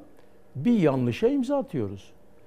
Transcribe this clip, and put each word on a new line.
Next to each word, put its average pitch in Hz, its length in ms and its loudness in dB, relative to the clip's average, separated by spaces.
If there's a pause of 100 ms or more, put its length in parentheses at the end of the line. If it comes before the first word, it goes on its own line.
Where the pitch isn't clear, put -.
(560)
bir 208 240 2
yanlışa 135 480 2
imza 277 300 0
atıyoruz. 104 540 -6 (360)